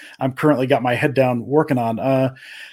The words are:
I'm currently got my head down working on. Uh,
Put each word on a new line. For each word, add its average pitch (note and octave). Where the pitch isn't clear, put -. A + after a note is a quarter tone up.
I'm C3
currently C3
got B2
my B2
head C#3
down B2
working D3+
on. A#2
Uh, C3